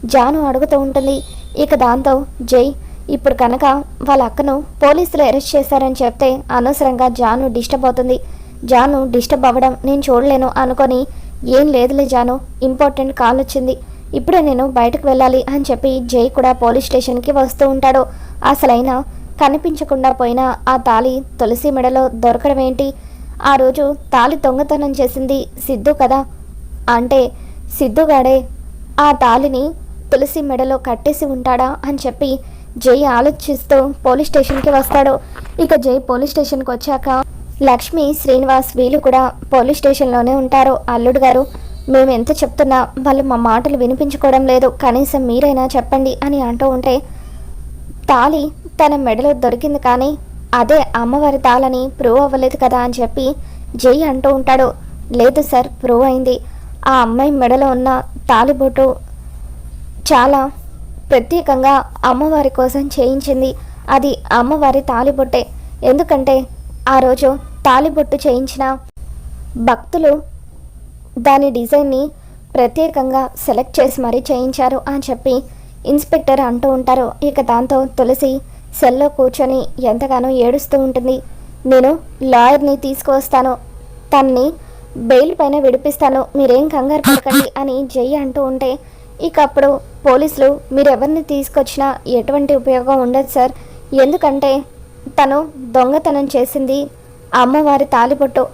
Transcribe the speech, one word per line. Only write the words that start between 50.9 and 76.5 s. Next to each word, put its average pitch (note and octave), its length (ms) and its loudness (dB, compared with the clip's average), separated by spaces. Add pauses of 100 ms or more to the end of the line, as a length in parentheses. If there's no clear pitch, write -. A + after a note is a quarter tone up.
అమ్మవారి C#4 420 0
తాళని C4 500 2
ప్రూవ్ B3+ 320 2
అవ్వలేదు C4 440 0
కదా" B3 140 2
అని B3 220 -2
చెప్పి C4 340 -2 (420)
జై B3+ 260 4
అంటూ C4+ 320 2
ఉంటాడు. C4 380 2 (400)
"లేదు B3+ 300 4
సార్, B3+ 260 0 (140)
ప్రూవ్ A#3+ 220 4
అయింది. B3+ 360 0 (460)
ఆ C4 60 2
అమ్మాయి B3+ 380 2
మెడలో C4+ 400 2
ఉన్న B3+ 320 0 (140)
తాళిబొట్టు C4 800 2 (1160)
చాలా C4+ 380 2 (600)
ప్రత్యేకంగా C4+ 760 2 (200)
అమ్మవారి D4 440 2
కోసం C4 420 -2 (100)
చేయించింది, C4 540 0 (360)
అది C4 280 2 (140)
అమ్మవారి C4+ 480 2
తాళిబొట్టే. C4 640 0 (380)
ఎందుకంటే C4+ 640 2 (420)
ఆ C4+ 100 4
రోజు C4 400 2 (200)
తాళిబొట్టు D4 580 2
చేయించిన C4+ 640 -2 (760)
భక్తులు C#4+ 680 0 (960)
దాని C#4 320 4
డిజైన్ని C4+ 580 0 (460)
ప్రత్యేకంగా C4 760 0 (180)
సెలెక్ట్ C4 340 -2
చేసి C4 200 0
మరీ A#3+ 320 -2
చేయించారు" B3+ 560 -2
అని C#4 120 -4 (100)
చెప్పి B3+ 320 -2 (440)
ఇన్స్‌పెక్టర్ D4 540 0
అంటూ A#3+ 300 0